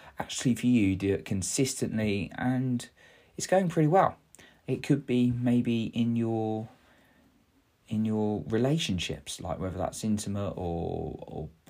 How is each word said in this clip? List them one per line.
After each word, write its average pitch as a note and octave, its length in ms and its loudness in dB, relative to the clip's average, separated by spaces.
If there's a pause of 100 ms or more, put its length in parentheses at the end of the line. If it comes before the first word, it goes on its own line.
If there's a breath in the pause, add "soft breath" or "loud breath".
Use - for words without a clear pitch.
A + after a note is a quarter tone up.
(200 loud breath)
actually - 340 0
for B2 140 0
you, G2+ 280 4
do G2 180 0
it - 120 -4
consistently G2+ 1120 -2
and B2+ 520 0 (460 soft breath)
it's - 120 -6
going F#3 200 4
pretty D#3+ 200 4
well. F3+ 280 4 (520 loud breath)
It C3 160 -2
could C#3+ 220 2
be B2 260 4
maybe A#2+ 540 2
in A#2 300 0
your, A2 540 -2 (1200 soft breath)
in A2 180 -2
your G#2+ 420 0
relationships, A2 920 -2
like, E2+ 180 -4
whether F2+ 180 -4
that's - 260 -6
intimate G2+ 480 -2
or, E2+ 680 -4
or, - 280 -10 (200)